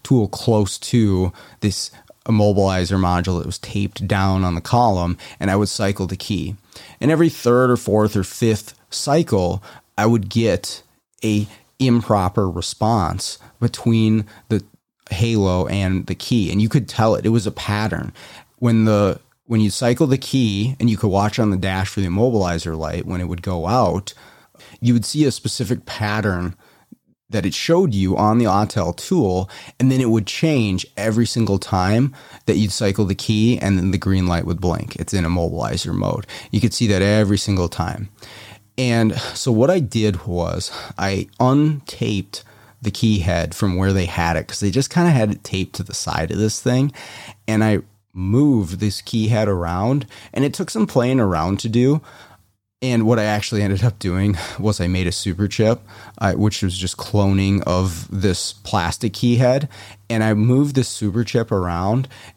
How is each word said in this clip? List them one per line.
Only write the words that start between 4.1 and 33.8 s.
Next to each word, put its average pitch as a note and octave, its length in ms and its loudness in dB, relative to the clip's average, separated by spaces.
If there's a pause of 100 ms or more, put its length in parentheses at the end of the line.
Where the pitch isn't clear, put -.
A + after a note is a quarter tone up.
on F2+ 100 0
the E2+ 80 -4
column, F#2 560 2 (220)
and G2 100 -2
I F#2+ 60 2
would G2+ 140 0
cycle G2 360 -4
the F2+ 100 -8
key. G2 400 -6 (460)
And C#3 80 2
every E3 200 4
third B2 420 2
or A#2+ 60 2
fourth G#2+ 380 0
or G2+ 80 0
fifth - 520 -2 (160)
cycle, G#2+ 720 0 (340)
I G#2 80 2
would A2 240 2
get - 540 -2 (400)
a G#2+ 240 0 (320)
improper A2 680 2
response F2+ 920 -2 (200)
between A2 680 2 (240)
the G2+ 140 0 (460)
halo G2 560 2
and F#2+ 400 -2
the F#2+ 80 -6
key, G#2 380 -2
and G2+ 100 0
you A2 80 2
could C3 180 0
tell A2+ 280 2
it. - 100 -2
It - 40 2
was A2+ 180 2
a - 40 -4
pattern. G#2 640 -4 (460)
When A2+ 260 4
the, G#2 340 2 (260)
when A2+ 140 0
you G#2+ 120 4
cycle B2 340 0
the C3+ 140 2
key, A#2+ 600 0
and A#2 120 2
you G#2+ 60 0
could A2 120 0
watch G2 300 0
on G#2+ 100 0
the G2 80 0
dash F#2+ 320 -2
for - 120 -4
the F#2+ 60 0
immobilizer F2 680 0
light, D#2+ 300 -6
when F2+ 120 -6
it F2+ 80 -4
would F2 140 -6
go F2 240 -4
out, G2+ 480 0 (680)
you A#2+ 140 2
would A#2 120 2
see D3+ 200 0
a B2+ 60 2
specific - 560 -6
pattern G#2 680 -2 (760)
that G2+ 160 -2
it F#2+ 80 -2
showed E3 400 2
you F#2+ 240 2
on G#2+ 220 4
the A#2+ 60 4
Autel G2 500 0
tool, G2 540 0 (300)
and C3 100 4
then C3 120 2
it B2 80 2
would A2 180 2
change A2+ 580 0 (120)
every A2 280 2
single G#2 320 0
time G#2 560 0 (320)
that G2 120 2
you'd G2+ 160 2
cycle G#2 320 0
the F#2+ 100 0
key, A2 420 2
and G2 200 2
then F#2 140 0